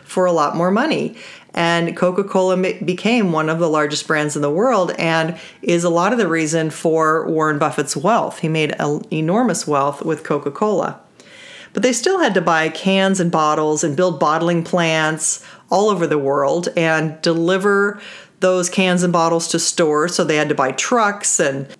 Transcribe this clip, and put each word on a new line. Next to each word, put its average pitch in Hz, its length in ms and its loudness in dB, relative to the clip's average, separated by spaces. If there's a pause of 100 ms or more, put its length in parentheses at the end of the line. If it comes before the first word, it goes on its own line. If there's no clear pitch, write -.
for - 220 0
a 180 60 4
lot 165 240 2
more 175 160 0
money. 202 440 -2 (380)
And 170 420 2
Coca-Cola 185 600 0
ma-, 185 120 0 (140)
became 190 480 0
one 156 180 0
of 165 100 -2
the 170 100 0
largest 147 380 0
brands 151 280 0
in 151 60 -4
the 143 80 0
world 190 480 0
and 165 380 0 (260)
is 170 220 0
a 175 60 2
lot 170 220 2
of 247 60 0
the 208 100 2
reason 160 440 0
for 160 580 0
Warren 156 300 0
Buffett's 147 360 -2
wealth. 170 440 0
He 160 100 -2
made 156 300 0
an 147 320 -2
enormous 170 560 0
wealth 143 360 0
with 160 200 -4
Coca-Cola. 151 760 -2 (720)
But 202 120 -4
they 254 100 2
still 370 240 0
had 277 160 2
to 185 80 0
buy 165 280 2
cans 190 500 0
and 170 100 0
bottles 151 540 0
and 147 120 0
build 175 240 2
bottling 165 440 2
plants 160 840 -2 (240)
all 208 220 2
over 170 160 0
the 151 100 0
world 143 580 0
and 160 460 0
deliver 190 800 0 (420)
those 185 280 2
cans 180 320 2
and 180 120 2
bottles 165 340 2
to 165 100 0
stores. 165 560 0
So 180 100 -2
they 156 120 0
had 151 140 0
to 147 60 -2
buy 135 180 0
trucks 202 640 -2
and 135 280 -2 (120)